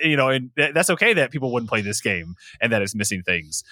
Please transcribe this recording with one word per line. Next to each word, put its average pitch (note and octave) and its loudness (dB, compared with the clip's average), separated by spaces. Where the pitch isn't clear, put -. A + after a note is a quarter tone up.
you D#3 4
know, C3+ 4
and B2+ 0
th-, D3 2
that's F3 2
okay G#3 4
that C#3+ 2
people C3+ -4
wouldn't A#2+ -2
play G#2+ 0
this G2+ -4
game F2 -4
and A#2 0
that G#2+ 2
it's G2 -4
missing G2+ -4
things. E2 -4